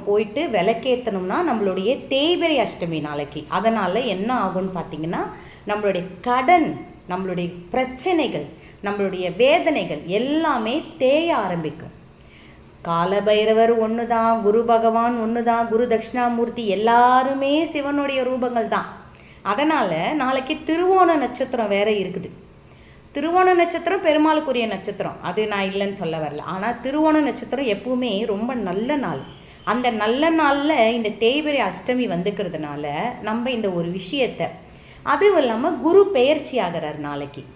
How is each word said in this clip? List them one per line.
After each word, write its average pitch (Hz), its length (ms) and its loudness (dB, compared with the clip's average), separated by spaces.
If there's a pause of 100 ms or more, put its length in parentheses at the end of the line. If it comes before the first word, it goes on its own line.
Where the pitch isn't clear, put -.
போயிட்டு 208 360 0 (120)
விளக்கேத்தணும்னா 214 800 0 (140)
நம்மளுடைய 196 400 0 (240)
தேய்பிறை 311 500 2
அஷ்டமி 170 380 -4
நாளைக்கு. 147 380 -8 (180)
அதனால 208 420 0 (140)
என்ன 190 160 -4 (140)
ஆகும்னு 185 340 -4
பார்த்தீங்கன்னா, 165 420 -6 (480)
நம்மளுடைய 202 360 -2 (240)
கடன், 254 380 4 (440)
நம்மளுடைய 180 400 -4 (220)
பிரச்சனைகள், 254 760 -2 (360)
நம்மளுடைய 185 580 -4
வேதனைகள் 254 640 2
எல்லாமே 254 680 0 (240)
தேய 294 380 2
ஆரம்பிக்கும். 175 580 -4 (880)
காலபைரவர் 208 920 4 (120)
ஒண்ணுதான், 226 560 0
குரு 208 220 4
பகவான் 233 600 2
ஒண்ணுதான், 233 420 0
குரு 226 240 2
தட்சிணாமூர்த்தி 233 760 -2 (120)
எல்லாருமே 254 760 4 (120)
சிவனுடைய 285 580 -2
ரூபங்கள் 240 520 -2
தான். 180 140 -2 (520)
அதனால 247 500 0 (320)
நாளைக்கு 262 420 -2
திருவோண 349 600 4
நட்சத்திரம் 233 500 -2
வேற 208 160 2
இருக்குது. 190 400 -4 (840)
திருவோண 339 380 2
நட்சத்திரம் 339 520 0
பெருமாளுக்குரிய 302 640 2
நட்சத்திரம், 190 540 -6
அது 180 260 -2
நான் 196 220 -2
இல்லைன்னு 196 300 -4
சொல்ல 165 240 -4
வரல. 147 180 -6 (120)
ஆனா 196 160 -4 (140)
திருவோண 311 440 4
நட்சத்திரம் 247 460 -4
எப்பவுமே 247 360 -2 (160)
ரொம்ப 226 280 -2
நல்ல 220 420 -2
நாள். 175 260 -4 (420)
அந்த 247 260 0 (120)
நல்ல 262 300 2 (100)
நாள்ல 285 320 2 (240)
இந்த 220 140 -2 (120)
தேய்பிறை 285 440 2
அஷ்டமி 247 460 -2
வந்துக்கிறதுனால 160 800 -4 (300)
நம்ம 233 300 -2
இந்த 220 180 -2
ஒரு 175 180 -2 (120)
விஷயத்த, - 500 -2 (540)
அதுவும் 349 400 4
இல்லாம 247 300 0 (120)
குரு 381 180 8 (100)
பெயர்ச்சி 269 520 2
ஆகிறார் 156 420 -6
நாளைக்கு. 143 360 -8 (120)